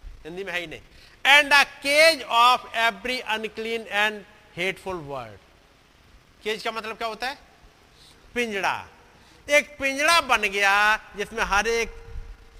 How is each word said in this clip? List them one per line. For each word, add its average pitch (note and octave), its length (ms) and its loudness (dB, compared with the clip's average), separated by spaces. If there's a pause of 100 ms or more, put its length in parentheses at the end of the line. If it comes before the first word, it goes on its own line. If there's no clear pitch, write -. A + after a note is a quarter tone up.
हिंदी F3 360 -14
में F3+ 100 -10
है F3 60 -4
ही E3+ 80 -10
नहीं। C3+ 140 -14 (460)
"And C#4+ 260 6
a C#4 120 8
cage D4 560 2 (100)
of A#3 280 6 (300)
every A#3+ 380 -6
unclean A3 640 -6
and G#3 280 0 (400)
hateful F#3 480 -6
word।" A#2 360 -12 (1000)
केज G#3+ 200 -6
का A3+ 80 -6
मतलब A3 260 -10
क्या A#3 100 -8
होता A3 200 -8
है? C#4 220 -14 (880)
पिंजड़ा, F#3 500 -4 (640)
एक D4 300 2
पिंजड़ा D4 420 2
बन B3 200 2
गया G3+ 560 2
जिसमें G#3 460 -6
हर G3 240 0
एक A#3 280 -4 (640)